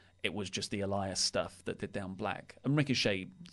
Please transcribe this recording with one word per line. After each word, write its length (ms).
it 100
was 180
just 200
the 100
Elias 400
stuff 460
that 120
did 140
down 220
Black. 500
And 120
Ricochet 520